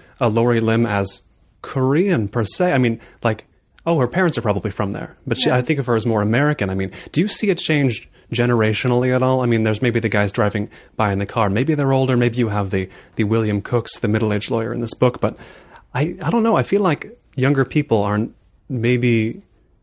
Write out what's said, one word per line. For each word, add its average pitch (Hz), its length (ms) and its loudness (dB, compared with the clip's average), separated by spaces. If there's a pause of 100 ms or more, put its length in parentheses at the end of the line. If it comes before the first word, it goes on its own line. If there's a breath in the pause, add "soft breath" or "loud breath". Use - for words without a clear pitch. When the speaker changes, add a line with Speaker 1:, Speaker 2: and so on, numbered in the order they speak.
(200 soft breath)
Speaker 1:
a 127 80 2
Lori 113 320 2
Lim 113 280 2
as 101 340 -2 (400)
Korean 139 680 0
per 113 180 -2
se. 180 280 0
I 135 60 2
mean, 117 200 2 (220 loud breath)
like, 110 240 -2 (400)
oh, 165 140 0
her 127 80 2
parents 170 320 0
are - 20 -4
probably 101 300 -2
from 98 220 -4
there, - 220 -10 (120)
but 120 100 -2
she, 147 120 0
Speaker 2:
Yeah. 131 80 2
Speaker 1:
I 127 40 2
think 139 160 -2
of 135 80 -4
her 120 100 0
as 110 120 -2
more 107 160 2
American. 117 480 0
I - 20 -4
mean, 95 180 -4 (200 loud breath)
do 151 100 0
you 208 60 0
see 202 240 -2
a 175 40 0
change 143 540 -2 (220 soft breath)
generationally 120 840 2
at 127 80 2
all? 131 200 2
I 123 40 0
mean, 117 180 2
there's 107 180 0
maybe 117 180 0
the 110 100 0
guys 104 220 2
driving 104 380 0 (260 loud breath)
by 104 160 0
in 98 80 0
the 104 60 -2
car. 107 240 0
Maybe 135 260 0
they're 139 160 0
older. 131 260 2
Maybe 120 200 2
you 120 100 2
have 104 240 -2
the, 95 180 -2 (260 loud breath)
the 110 100 0
William 107 360 0
Cooks, - 380 -4
the - 80 -2
middle-aged 107 420 0
lawyer 113 240 -2
in 117 60 -6
this 117 160 -6
book. 123 240 2
But 110 180 -2 (560 loud breath)
I, 160 280 -2
I 139 100 -2
don't 226 100 0
know. 220 140 2
I 131 80 2
feel 202 180 0
like 170 340 -2 (200)
younger 135 300 2
people 120 360 0
aren't, 104 320 -2 (360)
maybe, 120 720 0 (400)